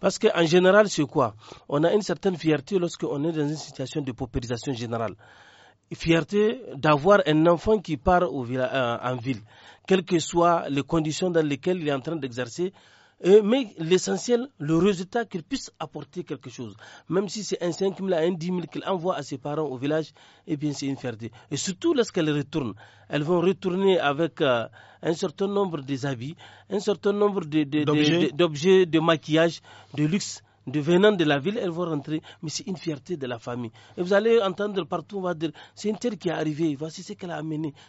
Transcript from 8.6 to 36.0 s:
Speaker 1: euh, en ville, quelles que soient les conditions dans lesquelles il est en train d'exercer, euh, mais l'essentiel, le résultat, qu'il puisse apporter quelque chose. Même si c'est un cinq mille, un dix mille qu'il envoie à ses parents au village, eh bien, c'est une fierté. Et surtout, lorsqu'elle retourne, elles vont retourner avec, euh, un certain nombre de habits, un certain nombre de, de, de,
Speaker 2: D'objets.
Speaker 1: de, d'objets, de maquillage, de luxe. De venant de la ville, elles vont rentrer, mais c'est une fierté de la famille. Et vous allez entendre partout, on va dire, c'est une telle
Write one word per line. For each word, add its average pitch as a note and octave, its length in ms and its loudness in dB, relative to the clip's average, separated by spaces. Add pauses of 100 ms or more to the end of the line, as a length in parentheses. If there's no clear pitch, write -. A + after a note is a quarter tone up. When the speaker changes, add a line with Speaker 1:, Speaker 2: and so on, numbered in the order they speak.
Speaker 1:
euh, B2 380 -2
en - 40 -2
ville, A#2 260 -6 (440)
quelles F#3+ 160 2
que F3 160 0
soient E3+ 520 2
les C#3 120 0
conditions D#3+ 480 -2
dans D#3+ 160 2
lesquelles F3+ 360 -2
il D3 60 -4
est D3 40 0
en C3+ 80 -2
train D#3+ 160 -6
d'exercer, C3 560 -6 (540)
euh, G#3 180 10
mais A#3 240 2 (100)
l'essentiel, F#3+ 680 0 (100)
le D#3 200 0
résultat, F#3+ 480 0
qu'il E3+ 180 -10
puisse - 340 -8
apporter D#3+ 460 -12
quelque C3+ 260 -12
chose. A2+ 240 -12 (340)
Même F#3 200 0
si G3+ 160 -8
c'est - 180 -6
un F3 80 -2
cinq F#3+ 300 -2
mille, F#3+ 140 -2
un E3 180 2
dix E3+ 180 -6
mille F3+ 160 -4
qu'il - 200 -12
envoie F3+ 300 -2
à D3 60 -8
ses C#3 160 -10
parents D3 300 -4
au C3 80 -8
village, D3 340 -4 (380)
eh D3+ 80 -2
bien, D3 160 -4
c'est C#3 140 -6
une C3+ 100 -4
fierté. A#2 340 -10 (200)
Et C#3+ 80 -6
surtout, G3 360 -2
lorsqu'elle F#3+ 400 0
retourne, C#3+ 380 -4 (360)
elles D3 140 -2
vont E3+ 180 2
retourner F#3+ 600 2
avec, D3 400 -2
euh, B2 260 2 (360)
un D#3+ 100 0
certain F#3 340 -4
nombre G3 360 -2
de C3+ 240 -6
habits, C3+ 280 -8 (360)
un G3+ 100 -2
certain G3+ 320 0
nombre G3+ 320 2
de, D3+ 180 0
de, D3 180 0
de, D3 40 0
Speaker 2:
D'objets. D3+ 340 4 (140)
Speaker 1:
de, C#3+ 40 -12
d'objets, F3 500 4
de D#3+ 140 2
maquillage, D#3+ 600 2 (340)
de D3 120 0
luxe. - 360 -4 (240)
De C#3 140 -4
venant F3+ 320 4
de F3 120 0
la D3 140 2
ville, G3+ 220 -4
elles F#3+ 80 -4
vont E3+ 160 -4
rentrer, D#3 380 -4 (200)
mais D#3 60 -8
c'est - 180 -10
une F#3 120 -6
fierté D#3 400 -8
de C3+ 80 -6
la A#2+ 120 -6
famille. A#2+ 320 -8 (280)
Et F3+ 40 -4
vous F#3 120 0
allez A3+ 260 4
entendre G3 440 -2
partout, F3 340 -8
on - 20 -6
va F3+ 140 -4
dire, D#3 160 -4 (240)
c'est G#3 160 -4
une G#3+ 80 -6
telle A3 180 -4